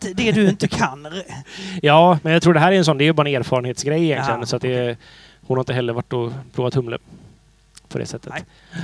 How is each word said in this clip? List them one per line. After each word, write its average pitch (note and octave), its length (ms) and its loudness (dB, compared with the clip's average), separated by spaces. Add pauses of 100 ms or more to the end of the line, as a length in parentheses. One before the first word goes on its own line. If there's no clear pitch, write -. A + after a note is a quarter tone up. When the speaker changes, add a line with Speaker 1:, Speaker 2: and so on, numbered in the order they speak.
(140)
Speaker 1:
det A3+ 180 0
du G#3 160 4
inte G3+ 200 0
kan? D3 400 -4 (380)
Speaker 2:
<laughs> F#3+ 360 -12
Ja, D#3+ 400 6
men D#3+ 100 0
jag E3 100 4
tror E3+ 120 4
det D3+ 60 4
här F3+ 120 6
är G3 40 4
en F3+ 80 2
sån, D3 140 2
det C#3+ 60 4
är - 20 4
ju E3 60 4
bara D3 160 2
en C#3 60 0
erfarenhetsgrej B2+ 720 -2
egentligen, C3+ 340 0
Speaker 1:
Aha, A#2 80 -6
Speaker 2:
så B2 100 -4
att A#2+ 60 -4
det, B2+ 60 -2 (240)
Speaker 1:
okej. A2+ 40 -8 (500)
Speaker 2:
hon C3 100 -2
har C3 60 -2
inte C3 120 -6
heller B2 180 -2
varit A#2+ 200 -8
och A#2+ 200 -4 (220)
provat B2 200 -4
humle A#2+ 240 -4 (920)
på A#2+ 100 -10
det A#2 80 -6
sättet. - 260 -14
Speaker 1:
Nej. E3+ 120 -12 (400)